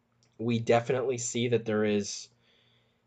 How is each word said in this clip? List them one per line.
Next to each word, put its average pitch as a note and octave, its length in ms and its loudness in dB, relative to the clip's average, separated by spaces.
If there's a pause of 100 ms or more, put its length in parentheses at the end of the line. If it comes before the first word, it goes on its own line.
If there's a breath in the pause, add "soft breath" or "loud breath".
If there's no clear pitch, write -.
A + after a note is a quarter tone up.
(360)
We A#2 220 -2
definitely A#2+ 580 2
see A#2+ 320 -2
that A2+ 160 0
there G#2+ 200 0
is G#2 440 -2 (800 soft breath)